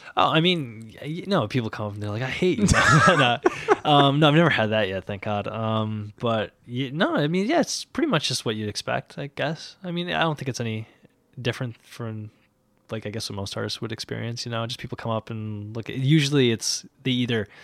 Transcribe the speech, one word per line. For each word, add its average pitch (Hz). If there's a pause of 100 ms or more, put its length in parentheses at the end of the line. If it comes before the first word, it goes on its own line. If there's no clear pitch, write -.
(160)
Oh, -
I 156
mean, 123
y-, - (120)
y-, 190
no, 180
people 113
come 107
up 101
and 104
they're 104
like, 107
"I 131
hate 180
you." 208
<laughs> - (120)
No, 120 (460)
um, 143
no, 151
I've 147
never 165
had 113
that 107
yet, 95
thank 101
God. 104
Um, 107
but 113 (140)
y-, 123
no, 208
I 151
mean, 185
yeah, 320
it's -
pretty 311
much 185
just -
what 113
you'd 107
expect, -
I 143
guess. 143
I 175
mean, 175
I 160
don't 160
think 131
it's 120
any 110 (540)
different 120
from, 110 (600)
like, 110
I 107
guess 110
what 104
most 98
artists 107
would 117
experience, 117
you 123
know, 117
just 120
people -
come 117
up 110
and 107
look 113
at, -
usually 139
it's, - (160)
they 135
either, 120 (180)